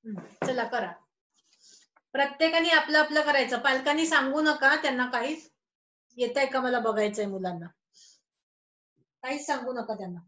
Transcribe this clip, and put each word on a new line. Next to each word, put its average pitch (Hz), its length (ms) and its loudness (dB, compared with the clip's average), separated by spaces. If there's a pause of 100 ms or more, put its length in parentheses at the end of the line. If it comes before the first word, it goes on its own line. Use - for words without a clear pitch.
हम्म, 208 420 -8
चला 247 160 -2
करा. 214 280 -4 (1200)
प्रत्येकाने 320 580 2
आपलं 302 300 4
आपलं 302 220 2
करायचं. 262 380 2
पालकांनी 294 480 0
सांगू 285 340 0
नका 294 340 4
त्यांना 254 300 0
काहीच. 254 460 -6 (680)
येतंय 247 280 0
का 262 160 -2
मला 247 180 0
बघायचंय 214 460 0
मुलांना. 180 420 -6 (1500)
काहीच 285 260 -6
सांगू 254 260 -4
नका 226 200 -6
त्यांना. 185 340 -10